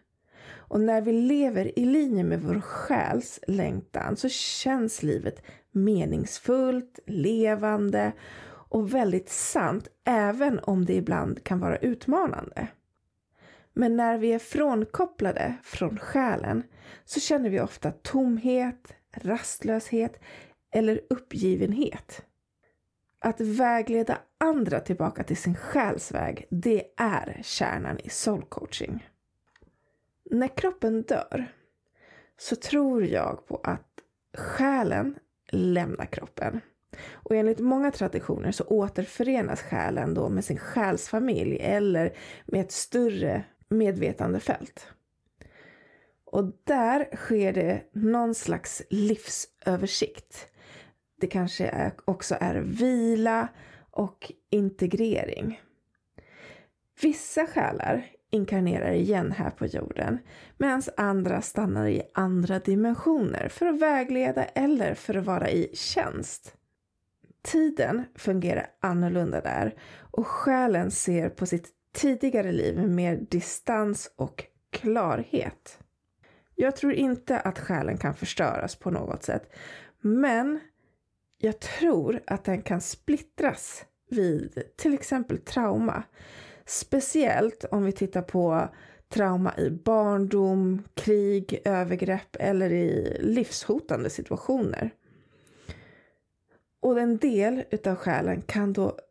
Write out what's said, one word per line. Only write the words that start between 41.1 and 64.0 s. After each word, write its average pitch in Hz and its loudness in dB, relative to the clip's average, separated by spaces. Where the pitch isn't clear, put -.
eller 190 2
med - 0
ett 190 -4
större 196 0
medvetandefält. - -2
Och - 0
där 262 2
sker 202 2
det 185 0
någon 226 2
slags - -4
livsöversikt. - -2
Det 185 0
kanske 180 -2
är, - -2
också 180 -2
är 175 0
vila 226 2
och - -6
integrering. 208 0
Vissa 311 0
själar - -2
inkarnerar 190 2
igen 180 2
här - -2
på - -6
jorden, - -2
medan 269 0
andra 196 0
stannar 185 0
i - 2
andra 185 2
dimensioner 226 2
för - -2
att 311 2
vägleda 262 2